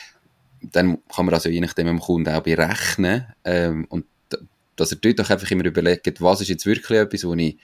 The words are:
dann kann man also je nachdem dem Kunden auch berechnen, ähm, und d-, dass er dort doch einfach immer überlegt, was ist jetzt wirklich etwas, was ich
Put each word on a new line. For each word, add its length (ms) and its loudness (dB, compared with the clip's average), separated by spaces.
dann 380 2
kann 120 0
man 100 2
also 140 0
je 100 0
nachdem 280 -2
dem 120 0
Kunden 340 0
auch 100 -2
berechnen, 840 -2
ähm, 460 -2
und 160 -6
d-, 80 -8
dass 160 0
er 60 -6
dort 220 2
doch 100 0
einfach 220 0
immer 140 2
überlegt, 540 0
was 220 4
ist 80 -4
jetzt 160 -4
wirklich 340 2
etwas, 260 -2
was 120 -2
ich 260 -2